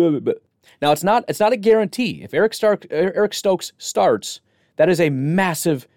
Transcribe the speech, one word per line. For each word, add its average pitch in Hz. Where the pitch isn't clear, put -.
Now, 147
it's 151
not, 226
it's 151
not 214
a 254
guarantee. 214
If -
Eric 214
Stark, 214
Eric 190
Stokes -
starts, -
that 156
is 175
a 160
massive 156